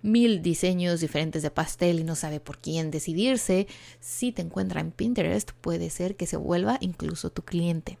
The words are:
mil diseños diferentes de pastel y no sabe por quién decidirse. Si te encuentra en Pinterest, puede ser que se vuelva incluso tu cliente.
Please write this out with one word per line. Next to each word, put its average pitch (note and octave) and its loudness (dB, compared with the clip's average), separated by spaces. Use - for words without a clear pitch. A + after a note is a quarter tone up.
mil A3 6
diseños F3 2
diferentes D#3+ -2
de E3+ 0
pastel E3+ 2
y - -2
no D#3+ -2
sabe D3+ -6
por - -14
quién D#3+ -2
decidirse. F#3+ 2
Si - -4
te G3 -6
encuentra F3+ -2
en D#3+ -4
Pinterest, G#3 0
puede E3+ -2
ser F#3 -4
que F3 -6
se - -4
vuelva F3+ 0
incluso E3 -6
tu - -8
cliente. E3+ -2